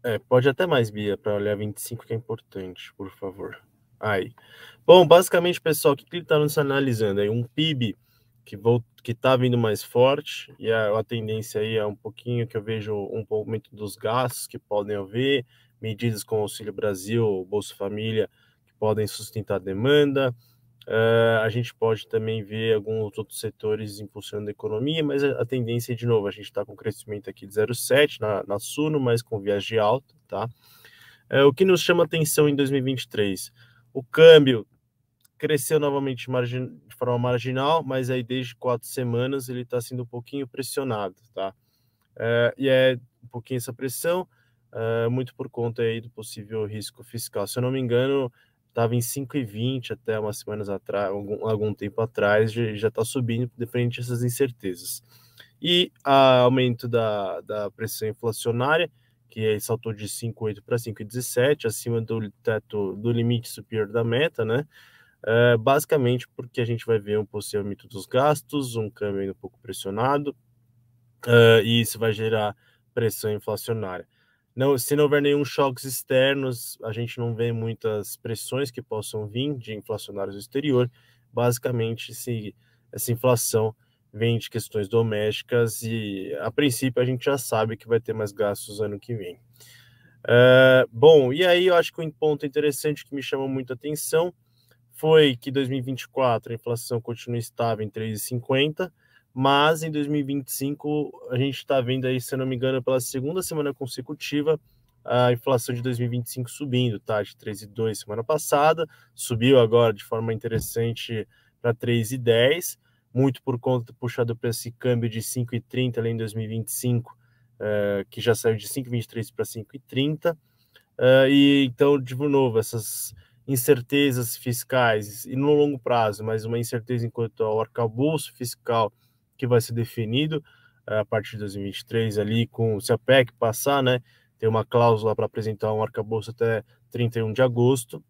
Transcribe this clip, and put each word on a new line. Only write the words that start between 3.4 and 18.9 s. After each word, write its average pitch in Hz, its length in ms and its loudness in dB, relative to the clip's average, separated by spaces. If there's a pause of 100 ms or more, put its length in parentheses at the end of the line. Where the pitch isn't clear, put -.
Aí. 107 360 -2 (520)
Bom, 175 200 12
basicamente, 175 520 6
pessoal, 151 360 2
o - 20 -2
que - 80 -20
que - 120 -14
ele 165 100 -8
tá 156 120 2
nos 151 200 0
analisando? 120 640 0
Aí, 104 80 0
um 120 120 -2
pib 135 540 -2 (480)
que - 100 -18
vol-, 117 300 2 (180)
que 117 120 -6
tá 131 200 4
vindo 123 220 2
mais 110 260 0
forte, - 760 0
e 110 120 -4
a, 110 280 2
a 110 40 -2
tendência 110 600 -6
aí 110 140 -4
é 104 100 0
um 101 100 -6
pouquinho 117 500 -6
que - 80 -18
eu 107 80 -4
vejo 107 320 -6
um 104 360 -8
aumento 107 440 -6
dos 104 220 -12
gastos 123 500 -4
que - 120 -16
podem 104 360 -4
haver, 123 520 -2 (340)
medidas 110 420 -4
como 107 200 -2
Auxílio 104 320 -10
Brasil, 101 760 -2
Bolsa 101 260 -6
Família, 107 540 -4 (380)
que - 80 -20
podem 107 320 0